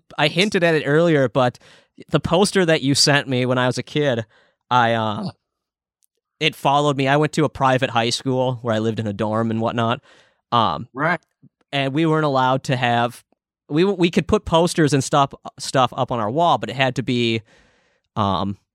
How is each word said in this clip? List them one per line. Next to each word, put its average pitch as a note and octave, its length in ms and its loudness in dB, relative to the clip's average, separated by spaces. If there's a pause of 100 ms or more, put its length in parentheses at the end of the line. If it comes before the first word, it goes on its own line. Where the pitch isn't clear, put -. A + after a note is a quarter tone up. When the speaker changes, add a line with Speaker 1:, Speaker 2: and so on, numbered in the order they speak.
(180)
Speaker 1:
I D3+ 100 2
hinted F#3 360 0
at E3 120 2
it D3 100 0
earlier, D3 440 2
but B2 280 0 (520)
the F3+ 100 0
poster F#3 460 2
that D#3+ 160 2
you C#3 140 0
sent C#3 320 2
me B2+ 180 0
when B2+ 120 0
I B2 100 0
was - 100 -2
a B2 60 -6
kid, C3 420 -2 (440)
I, A#2+ 240 2
uh, A2 360 -4 (1120)
it D3+ 160 -2
followed C#3+ 420 2
me. C3+ 100 0
I C#3 100 4
went D3+ 160 0
to D#3 120 2
a B2+ 40 -2
private C3 420 0
high A#2 200 0
school B2+ 500 -2
where A#2 140 -2
I A2 40 0
lived A2 200 -2
in A2 80 -6
a G2+ 60 -4
dorm A2 380 -2
and A2+ 100 -2
whatnot. A2+ 400 -2 (500)
Um, A2 420 0
Speaker 2:
Right. D#3+ 260 -2 (520)
Speaker 1:
and C3+ 220 -2
we D#3+ 120 0
weren't D#3 200 0
allowed C3 400 0
to C#3 100 -2
have, A#2+ 480 -2 (440)
we, D3+ 160 0
we F#3 280 0
could E3+ 160 -2
put G#3 180 0
posters E3 480 2
and C3+ 100 2
stuff, C#3+ 300 0 (240)
stuff - 400 0
up C3+ 140 -4
on A#2+ 80 -2
our G#2 100 -2
wall, D3+ 300 2
but G#2+ 100 -8
it A2+ 60 -10
had C3 220 -2
to B2 60 -4
be, A#2 380 -2 (720)
um, G2 420 -2 (180)